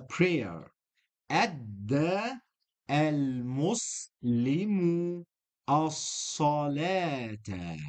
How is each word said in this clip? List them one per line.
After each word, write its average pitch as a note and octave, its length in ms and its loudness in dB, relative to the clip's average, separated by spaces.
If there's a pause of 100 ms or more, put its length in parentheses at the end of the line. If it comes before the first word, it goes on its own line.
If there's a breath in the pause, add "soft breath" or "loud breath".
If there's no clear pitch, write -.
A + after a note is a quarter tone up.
prayer. B2 640 0 (600)
أدى D#3+ 1080 0 (500)
المسلم D3+ 2250 0 (440)
الصلاة. C#3+ 2000 -2 (120)